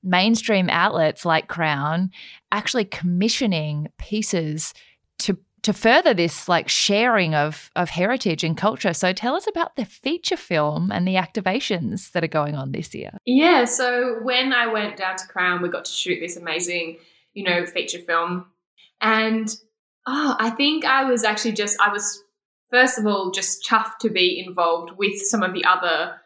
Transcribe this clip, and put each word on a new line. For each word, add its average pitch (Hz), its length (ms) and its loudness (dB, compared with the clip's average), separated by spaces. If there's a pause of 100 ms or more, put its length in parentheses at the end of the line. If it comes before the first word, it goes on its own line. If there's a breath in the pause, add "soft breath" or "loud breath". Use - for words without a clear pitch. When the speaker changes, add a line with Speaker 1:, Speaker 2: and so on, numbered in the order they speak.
Speaker 1:
mainstream 190 640 2
outlets 170 560 2
like 160 240 2
Crown 160 600 -2 (380 loud breath)
actually 208 360 -2
commissioning 175 1120 -2
pieces 165 760 -4 (460 soft breath)
to, 190 180 0 (260)
to 208 100 2
further 233 400 4
this, 170 340 0
like, 170 220 2
sharing 202 680 2
of, 151 400 -2
of 175 140 -2
heritage 180 560 0
and 160 100 0
culture. 208 380 0
So 180 180 0
tell 240 240 -2
us 392 140 -2
about 339 260 -4
the 247 100 -4
feature 330 520 -4
film 160 560 0
and 180 120 0
the 190 100 0
activations 185 1000 -2
that 170 100 0
are 160 60 -2
going 147 260 -2
on 135 160 -6
this - 240 -8
year. - 160 -12 (140)
Speaker 2:
Yeah, 277 400 6
so 247 580 0
when 254 300 2
I 240 140 2
went 208 280 -2
down 185 220 -4
to - 100 -12
Crown, 180 340 0
we 175 60 -2
got - 180 -6
to - 60 -8
shoot 175 300 -2
this 175 160 -6
amazing, 170 640 -6 (340 soft breath)
you 202 100 -10
know, 175 220 0
feature - 340 -6
film. 175 460 -2 (560 soft breath)
And, 220 520 0 (540)
oh, 277 320 0
I 226 120 0
think 294 340 0
I 269 200 2
was 240 180 2
actually 214 300 0
just, 208 260 -2
I 202 120 4
was, 208 300 -4 (500)
first 254 260 4
of 214 100 0
all, 202 240 0
just 190 360 -2
chuffed 220 340 0
to 226 80 2
be 180 340 2
involved 170 540 0
with 202 220 0
some 208 240 0
of 185 100 -2
the 180 120 -4
other 175 500 0 (100)